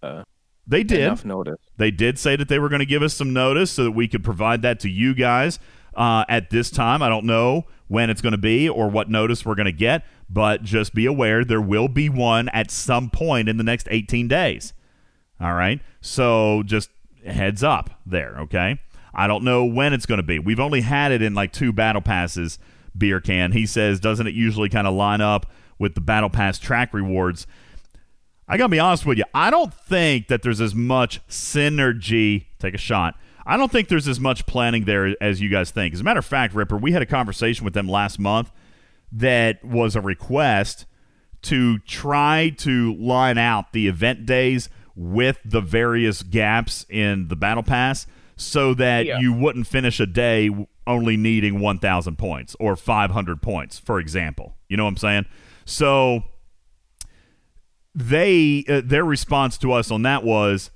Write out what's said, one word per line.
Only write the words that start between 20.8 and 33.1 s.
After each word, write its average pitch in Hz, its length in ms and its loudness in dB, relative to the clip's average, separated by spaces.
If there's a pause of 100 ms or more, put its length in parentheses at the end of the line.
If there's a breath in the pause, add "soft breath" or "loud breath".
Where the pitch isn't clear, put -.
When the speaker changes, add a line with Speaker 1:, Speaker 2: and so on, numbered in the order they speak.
Speaker 2:
had 143 300 0
it 117 120 2
in, 107 100 0
like, 101 180 -2
two 123 220 -2
battle 107 280 0
passes, 87 580 -2 (360 soft breath)
Beer 95 240 2
Can. 90 340 0
He 110 120 2
says, 104 340 0
"Doesn't 110 280 0
it - 80 -6
usually 107 340 0
kinda 101 220 0
line 104 280 0
up 104 280 0 (320 soft breath)
with - 160 -2
the - 60 -4
battle 107 280 2
pass 98 300 -2
track 120 340 -2
rewards?" 92 540 -2 (1000 soft breath)
I 185 100 -2
gotta 240 120 2
be 165 100 2
honest 175 280 2
with 127 100 2
you. 104 60 2 (100)
I 156 160 2
don't 302 240 2
think 156 540 0
that 123 160 0
there's 113 180 0
as 104 140 -2
much 120 520 0
synergy. 117 1200 0 (140)
Take 95 160 -6
a 98 40 -6
shot. 92 360 0 (300 loud breath)